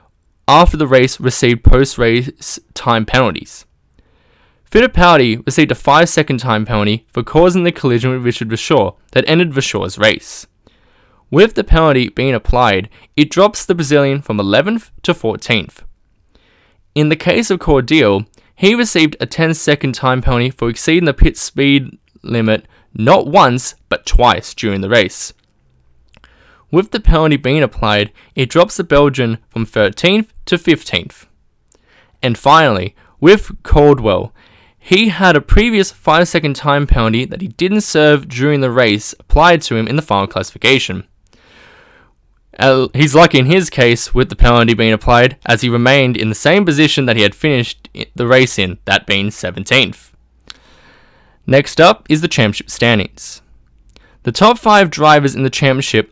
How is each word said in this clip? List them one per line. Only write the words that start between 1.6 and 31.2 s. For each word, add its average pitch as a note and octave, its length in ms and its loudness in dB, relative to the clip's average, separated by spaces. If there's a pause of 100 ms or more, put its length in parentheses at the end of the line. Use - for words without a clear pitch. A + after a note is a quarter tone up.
post-race B2 920 2 (160)
time A2+ 300 -2
penalties. A2 640 -4 (1040)
Fittipaldi E3+ 760 2
received D3 240 0
a - 60 -4
five-second D3+ 600 0
time A2 260 -2
penalty G#2 480 -4
for C3 100 -4
causing F3 420 2
the E3+ 80 0
collision B2+ 380 -2
with B2+ 140 -6
Richard A#2+ 240 -4
Vashaw A2+ 480 -2 (160)
that C3+ 160 -2
ended D#3+ 240 0
Vashaw's G2 460 -6
race. - 480 -4 (840)
With G3 240 2
the G#3 100 -4
penalty D3+ 440 2
being B2+ 260 -4
applied, A2 540 0 (280)
it D3 140 0
drops G#3 360 0
the F#3 80 0
Brazilian C#3+ 480 -2
from G#2 180 -6
eleventh D3 500 -2 (120)
to F3 120 -2
fourteenth. - 720 -6 (1080)
In D3+ 140 0
the D#3+ 80 -2
case F3+ 340 -2
of F#3 100 -4
Cordial, B2 640 0 (280)
he G3+ 200 0
received F3+ 460 -2
a A#2+ 60 -4
ten-second D#3 680 -4
time B2+ 280 -2
penalty B2 280 0
for A#2+ 180 -6
exceeding E3 360 -2
the C#3+ 100 0
pit - 220 -2
speed C#3 640 -2 (240)
limit A2 440 -4 (280)
not C#3 320 0
once, C#3 480 -2 (140)
but - 180 -8
twice A#2 480 0
during G2 260 -6
the G2 80 -6
race. G#2+ 440 -2 (1400)
With F#3 200 0
the G#3+ 100 -8
penalty D#3 360 4
being C#3 260 -2
applied, G#2+ 500 -2 (220)
it C3 140 -2
drops - 280 0
the F#3 80 -6
Belgian C3+ 540 0 (100)
from A2+ 180 -8
thirteenth F3 680 -2 (140)
to F3 120 -2
fifteenth. - 680 -6 (960)